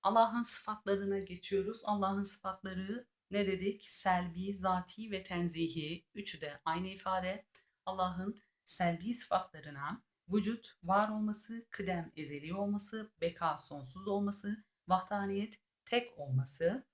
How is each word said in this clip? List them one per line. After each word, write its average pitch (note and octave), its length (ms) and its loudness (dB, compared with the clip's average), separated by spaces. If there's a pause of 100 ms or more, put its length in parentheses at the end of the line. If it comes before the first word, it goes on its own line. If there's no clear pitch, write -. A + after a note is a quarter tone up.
Allah'ın A3+ 400 6
sıfatlarına G3 760 0
geçiyoruz. F#3+ 640 -2
Allah'ın G3 380 2
sıfatları F#3+ 840 -4 (240)
ne G3+ 160 2
dedik? F#3+ 420 0
Selbi, F3+ 680 0
zati F#3 560 0
ve F#3 140 -2
tenzihi. E3 880 -2
Üçü G3+ 260 -8
de D3 240 -8
aynı F3 240 0
ifade. F#3+ 580 -2 (400)
Allah'ın F#3 520 -2 (260)
selbi F3 500 2
sıfatlarına D3+ 880 -2 (260)
vücut, G#3 540 0
var G3+ 260 6
olması, G#3+ 600 -4
kıdem, F3+ 460 -4
ezeli D3 380 -6
olması, G#3 680 -2
beka, E3 380 0
sonsuz D3+ 500 -10
olması, G3+ 560 0 (240)
vahdaniyet, G3 720 0 (240)
tek - 340 0
olması D3 760 0